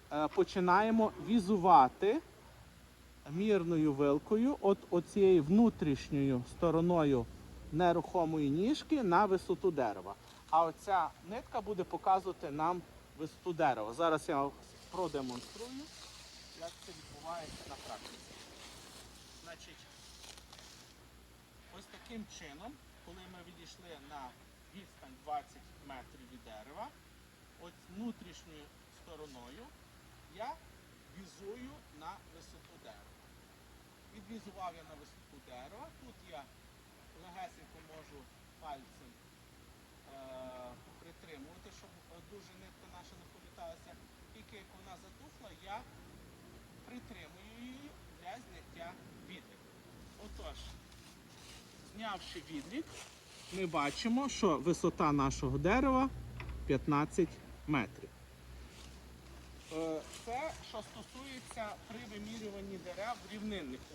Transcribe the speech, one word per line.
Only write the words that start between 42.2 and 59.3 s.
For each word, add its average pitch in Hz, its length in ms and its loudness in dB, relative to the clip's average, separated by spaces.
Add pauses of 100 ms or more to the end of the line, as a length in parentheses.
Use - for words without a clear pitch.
дуже 202 200 -18 (120)
нитка 180 240 -20 (120)
наша 175 220 -18
не - 120 -20
поверталася. 170 600 -16 (420)
Тільки 214 220 -18
як 196 80 -18 (140)
вона 190 260 -18
затухла, 233 460 -20 (140)
я 202 160 -8 (1080)
притримую 196 640 -16 (100)
її 262 280 -14 (320)
для 180 120 -12 (120)
зняття 170 480 -16 (360)
відліку. - 400 -18 (560)
Отож, 170 320 -12 (1400)
знявши 202 560 -8
відлік, 165 360 -6 (640)
ми 185 140 -2
бачимо, 170 640 0
що 170 300 4
висота 165 540 2
нашого 135 460 2
дерева 262 520 4 (560)
п'ятнадцять 147 680 2 (320)
метрів. 139 420 -2 (1600)